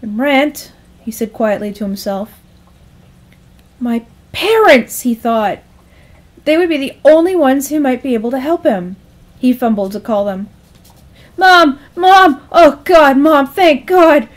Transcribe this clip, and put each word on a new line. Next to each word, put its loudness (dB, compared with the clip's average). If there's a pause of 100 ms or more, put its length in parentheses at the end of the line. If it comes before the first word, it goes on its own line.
and -10
rent, -2 (300)
he -14
said -8
quietly -6
to -12
himself. -10 (1400)
My -6 (280)
parents, 0
he -2
thought. -4 (840)
They 0
would 0
be -2
the -6
only 4
ones 0
who -4
might -2
be -4
able -4
to -6
help -4
him. -2 (420)
He 0
fumbled -2
to -10
call -4
them. -8 (880)
Mom! 2 (180)
Mom! 4
Oh, 4
God, 4
Mom, 2
thank 0
God! 2